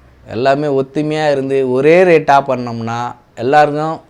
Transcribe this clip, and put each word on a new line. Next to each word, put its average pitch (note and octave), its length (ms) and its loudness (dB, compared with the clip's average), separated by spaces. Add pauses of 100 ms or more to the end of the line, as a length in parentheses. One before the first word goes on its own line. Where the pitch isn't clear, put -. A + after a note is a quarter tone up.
(280)
எல்லாமே C3+ 380 0
ஒத்துமையா D3+ 640 -2
இருந்து C3+ 400 -2
ஒரே D3+ 340 4
ரேட்டா D3 420 4
பண்ணோம்னா A#2+ 680 -6 (200)
எல்லாருக்கும் D3 760 0